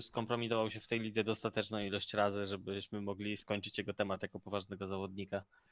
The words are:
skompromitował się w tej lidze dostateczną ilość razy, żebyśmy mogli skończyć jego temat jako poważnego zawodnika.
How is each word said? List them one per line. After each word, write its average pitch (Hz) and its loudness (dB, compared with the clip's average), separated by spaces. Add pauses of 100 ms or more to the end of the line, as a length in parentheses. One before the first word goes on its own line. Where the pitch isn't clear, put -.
skompromitował 113 2
się 107 -6
w - -18
tej 117 2
lidze 110 2
dostateczną 107 0
ilość 101 -2
razy, 101 4
żebyśmy 101 -2
mogli 101 -2
skończyć 101 -2
jego 101 -2
temat 98 0
jako 95 -6
poważnego 98 -4
zawodnika. 95 -4 (280)